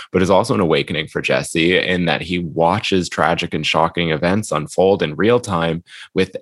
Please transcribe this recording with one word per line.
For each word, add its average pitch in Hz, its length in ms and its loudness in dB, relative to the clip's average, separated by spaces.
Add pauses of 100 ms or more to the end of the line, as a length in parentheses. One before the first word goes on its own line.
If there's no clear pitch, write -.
(100)
but 92 100 2
is 92 80 2
also 104 240 4
an 110 60 0
awakening 78 480 0
for 76 140 -6
Jesse 80 580 2
in 90 260 -2
that - 160 0
he 87 180 -4
watches 85 680 0
tragic 82 440 0
and 76 120 -4
shocking 82 460 0
events 87 400 0
unfold 87 500 0
in 76 140 -4
real 113 240 2
time 85 440 -2 (300)
with 92 280 -2